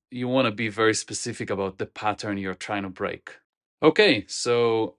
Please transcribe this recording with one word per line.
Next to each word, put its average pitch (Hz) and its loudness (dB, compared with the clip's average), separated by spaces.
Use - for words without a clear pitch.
you 123 -6
want 127 2
to 110 -2
be 113 -4
very 110 2
specific 110 -6
about 98 -4
the 104 -6
pattern 104 -4
you're 95 -4
trying 101 -6
to 95 -8
break. 92 -8
Okay, 156 6
so 117 0